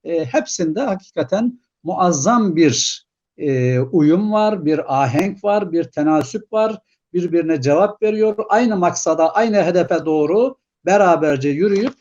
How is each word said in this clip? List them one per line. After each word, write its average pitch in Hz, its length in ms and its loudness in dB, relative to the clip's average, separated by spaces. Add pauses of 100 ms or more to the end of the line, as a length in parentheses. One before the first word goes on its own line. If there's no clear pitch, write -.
e, 160 200 -4
hepsinde 180 560 -4
hakikaten 202 800 -4 (220)
muazzam 180 720 0
bir, - 500 0 (300)
e, 127 440 0
uyum 151 520 2
var, 214 320 0
bir 143 380 -2
ahenk 170 420 -2
var, 202 280 0
bir 165 120 0
tenasüp 156 680 -2
var. 220 260 -2 (340)
Birbirine 165 480 -2
cevap 170 420 0
veriyor. 214 340 0 (120)
Aynı 220 280 2
maksada, 160 580 0
aynı 208 280 2
hedefe 170 420 0
doğru 160 520 0 (300)
beraberce 160 600 2
yürüyüp 196 520 0